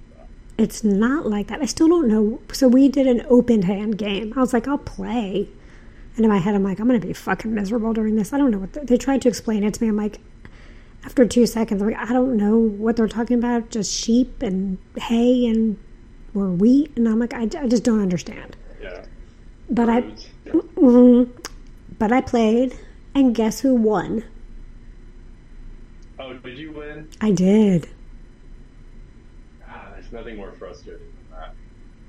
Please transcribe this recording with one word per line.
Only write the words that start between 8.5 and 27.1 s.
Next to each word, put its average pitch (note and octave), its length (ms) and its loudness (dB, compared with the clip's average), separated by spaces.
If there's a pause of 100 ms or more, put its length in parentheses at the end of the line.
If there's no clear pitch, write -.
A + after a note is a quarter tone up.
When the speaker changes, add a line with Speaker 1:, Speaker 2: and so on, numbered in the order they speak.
Speaker 1:
know G3+ 60 -2
what F#3+ 160 -8
the," D4+ 60 -10
they B3 160 2
tried C4+ 260 0
to C4 60 4
explain G#3+ 360 -2
it G#3+ 100 -2
to - 80 -6
me. A3+ 60 0
I'm G#3 80 0
like, G#3 240 -6 (840)
after B3 220 4
two A#3 200 4
seconds, A3 360 -2
I'm G#3 60 0
like, - 100 -4
"I A3 140 -6
don't B3+ 240 2
know G#3 200 2
what A3 400 2
they're A3+ 120 0
talking A3+ 300 -2
about. A#3+ 320 -2
Just G#3 220 -6
sheep B3 500 0
and F#3+ 360 -4 (180)
hay A#3+ 500 2
and, A3 300 0 (580)
or G3 160 -2
wheat." B3 440 4
And A#3 140 0
I'm A3 100 0
like, A#3 160 -4
"I, - 80 -6 (160)
I D4 80 -4
just A3+ 160 2
don't A3 180 2
understand." - 560 -6 (240)
Speaker 2:
Yeah. F#2 240 -16 (640)
Speaker 1:
But A#3 200 0
I, A#3 120 2
Speaker 2:
Roads. - 280 -12 (180)
Speaker 1:
mm-hmm. B3 840 6 (680)
But G#3+ 140 0
I C4 80 2
played, A#3+ 560 0 (380)
and C4 200 4
guess A3 260 -2
who C4+ 140 2
won? G#3+ 480 0 (2000)
Speaker 2:
Oh, C3 140 -14
did B2+ 240 -18
you D#3 140 -14
win? D3+ 360 -14 (120)